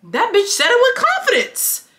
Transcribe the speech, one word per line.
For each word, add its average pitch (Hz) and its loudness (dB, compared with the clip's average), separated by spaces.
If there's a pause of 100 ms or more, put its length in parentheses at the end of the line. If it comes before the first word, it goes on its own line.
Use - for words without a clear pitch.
That 269 -4
bitch 403 2
said - -2
it 480 4
with 494 2
confidence. 622 -2 (100)